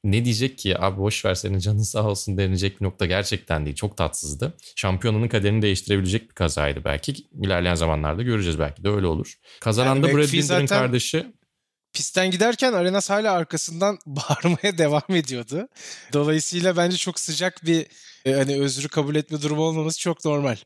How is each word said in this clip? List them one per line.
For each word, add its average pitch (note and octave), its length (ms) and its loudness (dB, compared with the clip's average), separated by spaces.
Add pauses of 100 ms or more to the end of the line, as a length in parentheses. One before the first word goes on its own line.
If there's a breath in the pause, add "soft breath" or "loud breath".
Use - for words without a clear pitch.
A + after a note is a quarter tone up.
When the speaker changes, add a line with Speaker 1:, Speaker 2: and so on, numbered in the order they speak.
Speaker 1:
ne G#2+ 200 2
diyecek B2 340 0
ki? F2+ 220 0
"Abi F#2+ 180 2
boş G2+ 260 -2
ver, F#2 100 2
senin G2 240 -2
canın G#2 240 2
sağ G#2+ 200 0
olsun." G2+ 360 -2
denilecek F#2+ 420 0
bir G2+ 60 -2
nokta F#2 200 -2
gerçekten F2+ 600 -2
değil. C#2+ 100 -6
Çok G#2 200 -6
tatsızdı. D#2 580 -4 (220 loud breath)
Şampiyonanın G#2+ 520 0
kaderini G#2 340 2
değiştirebilecek G2 680 0
bir - 40 -20
kazaydı D2+ 500 0
belki. D2 280 -4 (300)
İlerleyen F2+ 320 0
zamanlarda D#2+ 480 0
göreceğiz, G2+ 360 0
belki D2 260 -4
de G2 40 2
öyle G2+ 180 2
olur. - 280 -2 (260 loud breath)
Kazanan B2 340 2
Speaker 2:
Yani C#3 80 2
Speaker 1:
da - 40 4
Brad C#3+ 80 4
Speaker 2:
McPhee D3 280 2
Speaker 1:
Binder'ın D3 240 2
Speaker 2:
zaten C3 160 2
Speaker 1:
kardeşi. B2+ 440 -2 (680)
Speaker 2:
pistten - 380 -2
giderken A#3 420 2
Arenas F#3 380 2
hala G#3 220 2
arkasından E3+ 680 -2
<laughs> - 40 -20
bağırmaya E3 720 0
devam D3 300 4
ediyordu. C#3 600 -2 (440 loud breath)
Dolayısıyla D#3+ 640 2
bence F3 200 2
çok - 240 -4
sıcak E3+ 460 -4
bir, E3 200 2 (380 loud breath)
e, C3+ 80 2
hani C#3 280 2
özrü C#3 280 -2
kabul D3 260 -2
etme D3+ 280 -2
durumu D3+ 200 0
olmaması D#3+ 380 -2
çok - 240 -4
normal. C#3+ 420 0